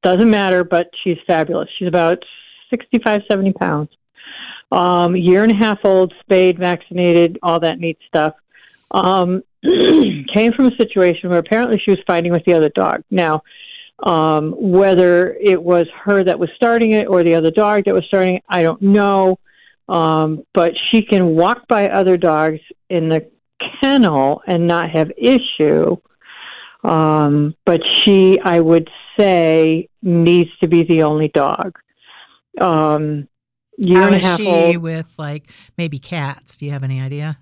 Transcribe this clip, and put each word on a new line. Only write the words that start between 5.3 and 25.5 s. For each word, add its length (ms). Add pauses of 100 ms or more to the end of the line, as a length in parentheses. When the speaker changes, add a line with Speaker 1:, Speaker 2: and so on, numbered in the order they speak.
Speaker 1:
and 80
a 40
half 280
old, 380
spayed, 360
vaccinated, 840
all 160
that 200
neat 280
stuff. 260 (560)
Um, 540 (100)
<clears throat> 100
came 920
from 140
a 100
situation 520
where 100
apparently 440
she 80
was 160
fighting 240
with 140
the 80
other 160
dog. 420
Now, 320 (600)
um, 540
whether 840
it 200
was 260 (160)
her 200
that 160
was 160
starting 360
it 160
or 160
the 120
other 160
dog 340
that 80
was 120
starting 300
it, 120
I 160
don't 180
know. 580 (500)
Um, 640
but 200 (180)
she 100
can 340
walk 320
by 220
other 280
dogs 420 (300)
in 200
the 200 (520)
kennel 680
and 200
not 240
have 260
issue. 800 (840)